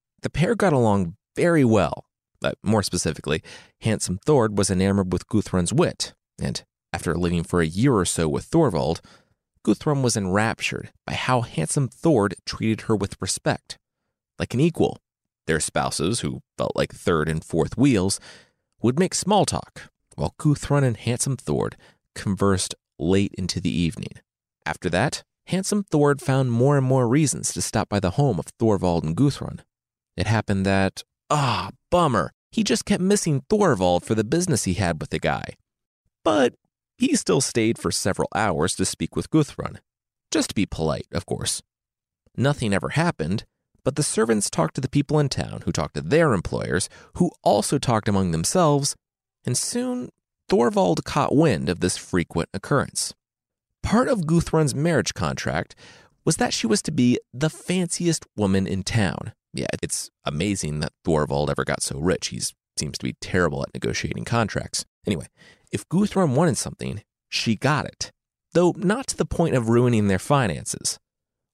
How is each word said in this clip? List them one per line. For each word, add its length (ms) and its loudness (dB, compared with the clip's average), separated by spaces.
The 80 -6
pair 260 0
got 200 2
along 420 2
very 300 4
well. 400 2
But 200 -2
more 200 2
specifically, 600 -2
Handsome 460 -2
Thord 320 4
was 120 2
enamored 400 2
with 160 -2
Guthrun's 460 0
wit, 400 0
and 240 -6
after 220 -2
living 280 0
for 200 0
a 40 2
year 280 2
or 100 4
so 240 0
with 220 -4
Thorvald, 500 2
Guthrun 380 0
was 120 2
enraptured 800 -2
by 80 -6
how 260 0
Handsome 480 -2
Thord 460 2
treated 380 -2
her 120 0
with 240 -2
respect, 600 -4
like 140 -4
an 80 0
equal. 380 2
Their 140 2
spouses, 600 -2
who 200 -6
felt 180 -2
like 200 -2
third 340 0
and 160 -4
fourth 320 -2
wheels, 420 2
would 180 2
make 160 0
small 300 2
talk, 460 -6
while 240 -4
Guthrun 440 2
and 140 2
Handsome 400 -2
Thord 400 -4
conversed 600 0
late 380 2
into 240 -6
the 80 -2
evening. 440 -2
After 240 -6
that, 340 0
Handsome 360 -2
Thord 380 2
found 280 2
more 280 4
and 80 2
more 200 4
reasons 460 0
to 80 -6
stop 300 -2
by 100 0
the 120 2
home 260 2
of 80 -6
Thorvald 440 2
and 120 -2
Guthrun. 460 0
It 100 -2
happened 380 0
that, 400 2
ah, 440 0
bummer, 420 2
he 140 0
just 220 -2
kept 160 0
missing 480 2
Thorvald 520 4
for 120 -2
the 100 2
business 400 0
he 80 0
had 260 0
with 120 -10
the 80 -2
guy. 380 -4
But 300 2
he 200 2
still 260 0
stayed 360 0
for 140 -2
several 420 -2
hours 420 0
to 100 0
speak 280 -6
with 140 -4
Guthrun. 480 0
Just 180 0
to 60 -14
be 100 0
polite, 480 -4
of 140 -6
course. 340 -6
Nothing 380 0
ever 180 0
happened, 540 -2
but 120 -2
the 60 0
servants 460 0
talked 280 -2
to 40 -4
the 80 -2
people 300 0
in 100 2
town 380 -6
who 40 0
talked 240 -2
to 60 -4
their 320 4
employers, 560 -2
who 140 2
also 340 2
talked 320 0
among 220 2
themselves, 640 2
and 140 -2
soon 500 -4
Thorvald 560 2
caught 320 0
wind 320 4
of 120 -2
this 180 0
frequent 560 -4
occurrence. 580 -4
Part 260 2
of 140 0
Guthrun's 520 0
marriage 380 0
contract 640 -4
was 140 0
that 160 0
she 120 -2
was 140 2
to 100 -6
be 280 4
the 160 -2
fanciest 720 -2
woman 320 0
in 180 -4
town. 500 -2
Yeah, 140 -4
it's 280 -6
amazing 560 -4
that 140 -6
Thorvald 460 0
ever 160 -2
got 160 -2
so 160 -4
rich. 300 0
He 120 -10
seems 180 -6
to 80 -8
be 160 -4
terrible 440 0
at 100 -10
negotiating 500 -4
contracts. 640 -4
Anyway, 200 -4
if 200 -8
Guthrun 440 0
wanted 220 2
something, 460 -8
she 260 -2
got 300 0
it, 280 -12
though 240 4
not 300 -2
to 100 -8
the 80 -2
point 280 0
of 140 0
ruining 400 4
their 100 2
finances. 800 -2